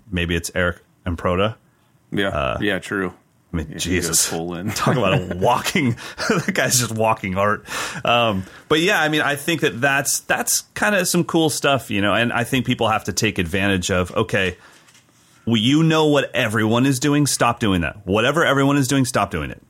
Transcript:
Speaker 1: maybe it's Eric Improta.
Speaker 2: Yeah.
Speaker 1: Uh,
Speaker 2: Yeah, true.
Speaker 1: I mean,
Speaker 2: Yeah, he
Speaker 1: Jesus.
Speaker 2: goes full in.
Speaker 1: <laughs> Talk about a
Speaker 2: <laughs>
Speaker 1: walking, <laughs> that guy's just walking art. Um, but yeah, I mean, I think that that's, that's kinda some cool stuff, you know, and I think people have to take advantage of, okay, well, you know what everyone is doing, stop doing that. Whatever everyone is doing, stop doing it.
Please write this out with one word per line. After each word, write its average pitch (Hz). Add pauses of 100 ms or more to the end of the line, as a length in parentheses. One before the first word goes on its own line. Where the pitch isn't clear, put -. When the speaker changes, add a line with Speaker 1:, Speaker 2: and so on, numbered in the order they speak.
(120)
Speaker 1:
maybe 87
it's -
Eric 87 (240)
Improta. 92 (560)
Speaker 2:
Yeah. 101
Speaker 1:
Uh, 73
Speaker 2:
Yeah, 101
true. 95 (400)
Speaker 1:
I 87
mean, 78
Speaker 2:
Yeah, 76
he -
Speaker 1:
Jesus. 85
Speaker 2:
goes 82 (120)
full 85
in. 92
Speaker 1:
<laughs> -
Talk -
about 95
a 90
Speaker 2:
<laughs> 90
Speaker 1:
walking, 120 (160)
<laughs> -
that 196
guy's -
just 113
walking 110
art. 104 (400)
Um, 113 (240)
but 156
yeah, 180
I 151
mean, 151
I 139
think 165
that 127
that's, 139
that's - (140)
kinda 208
some 175
cool 160
stuff, 139
you 104
know, 98
and 117
I 120
think 123
people 120
have 107
to -
take 104
advantage 95
of, 90
okay, 98 (880)
well, 117
you 131
know 156
what 143
everyone 113
is 139
doing, 147
stop 120
doing 95
that. 90
Whatever 120
everyone 139
is 135
doing, 135
stop 110
doing 73
it. -